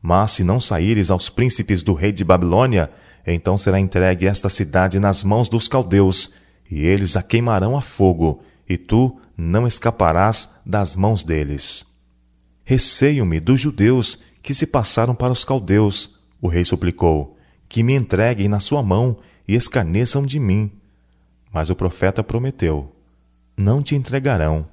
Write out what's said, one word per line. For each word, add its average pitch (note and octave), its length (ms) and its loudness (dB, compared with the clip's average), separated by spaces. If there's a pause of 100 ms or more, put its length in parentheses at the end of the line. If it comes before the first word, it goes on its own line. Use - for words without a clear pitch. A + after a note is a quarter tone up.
Mas F#2 300 2
se G2 120 -2
não G2+ 160 2
saíres G2 500 0
aos F2+ 180 0
príncipes G#2+ 540 -2
do G2+ 100 0
rei F#2 200 0
de G2 120 -4
Babilônia, F2+ 640 2 (360)
então F2+ 320 -2
será F#2+ 200 0
entregue F#2 480 0
esta G2 220 -2
cidade F#2 500 0
nas G2 240 0
mãos G#2+ 260 0
dos A2 200 -2
caldeus, G2 680 2 (360)
e D2+ 100 -6
eles F#2 360 2
a F2+ 60 -2
queimarão A2+ 540 0
a C#3 60 -4
fogo, E2 600 0 (260)
e F#2 100 -2
tu B2 380 0 (200)
não F#2 300 0
escaparás G#2 840 0 (160)
das G2 320 -4
mãos G2 260 0
deles. D2 640 -6 (800)
"Receio-me B2+ 760 2
dos A#2+ 200 2
judeus B2 600 0 (220)
que C#3+ 120 -8
se D3+ 120 0
passaram A#2 480 0
para B2+ 180 -2
os A#2+ 120 -2
caldeus", G#2 720 0 (220)
o G#2+ 80 -2
rei F2 160 2
suplicou, E2 720 0 (320)
"que A2+ 140 -2
me B2 120 2
entreguem A2 540 0
na G#2 120 0
sua D3 220 -2
mão A2 360 0 (280)
e G2 80 0
escarneçam A#2 720 0
de C#3 140 -4
mim." G#2 320 0 (840)
Mas D#2+ 160 -4
o F2+ 60 0
profeta F#2 480 -2
prometeu, E2+ 680 -4 (640)
"Não G#2+ 260 2
te C#3+ 120 -4
entregarão." A2+ 800 -2